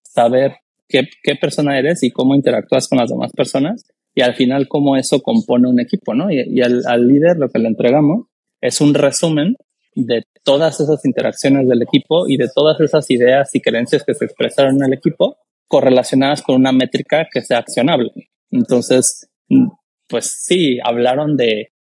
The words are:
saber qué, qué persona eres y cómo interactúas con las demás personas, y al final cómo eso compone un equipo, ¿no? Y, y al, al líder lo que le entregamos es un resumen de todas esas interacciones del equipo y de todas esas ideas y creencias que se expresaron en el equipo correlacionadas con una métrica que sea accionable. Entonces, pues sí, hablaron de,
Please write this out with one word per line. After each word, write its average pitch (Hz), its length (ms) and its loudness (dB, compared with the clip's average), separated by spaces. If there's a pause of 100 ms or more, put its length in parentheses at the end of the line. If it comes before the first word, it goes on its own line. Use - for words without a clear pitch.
saber 127 520 0 (320)
qué, 135 160 0 (200)
qué 143 120 -2
persona 143 440 -2
eres 151 240 -2
y 123 80 0
cómo 135 240 0
interactúas 131 520 -2
con 135 100 0
las 117 120 0
demás 123 220 -6
personas, 147 540 -4 (280)
y - 80 0
al 123 140 2
final 135 320 0
cómo 143 280 0
eso 135 260 0
compone 120 460 0
un 123 120 2
equipo, 120 340 -4
¿no? 175 180 -2
Y, 135 160 -2
y 127 140 -2
al, 123 260 0
al 120 200 2
líder 156 300 4
lo 135 120 -2
que - 100 -4
le 113 80 0
entregamos 143 600 0 (340)
es 123 180 -4
un 147 140 4
resumen 151 640 0 (360)
de 117 300 -4 (200)
todas 143 360 0
esas 147 260 -2
interacciones 131 640 0
del 120 140 2
equipo 156 460 0
y 139 100 0
de 120 160 -2
todas 151 260 2
esas 151 320 0
ideas 127 420 2
y - 80 0
creencias 120 440 -2
que 123 80 -2
se - 120 -4
expresaron 135 520 0
en 139 80 0
el 131 80 0
equipo 151 440 -2 (300)
correlacionadas 135 720 2
con 135 140 -2
una 131 160 4
métrica 131 600 -2
que 123 100 -4
sea 120 180 -2
accionable. 127 520 -2 (400)
Entonces, 127 800 0 (800)
pues - 380 -8
sí, 151 380 0
hablaron 127 520 -2
de, 113 340 -2 (260)